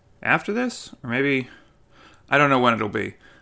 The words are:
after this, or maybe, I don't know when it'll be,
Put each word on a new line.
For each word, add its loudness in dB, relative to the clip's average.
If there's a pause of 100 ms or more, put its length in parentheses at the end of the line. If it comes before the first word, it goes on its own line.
(240)
after -2
this, -6
or -10
maybe, -2 (800)
I 2
don't 4
know 4
when 4
it'll -2
be, -6 (260)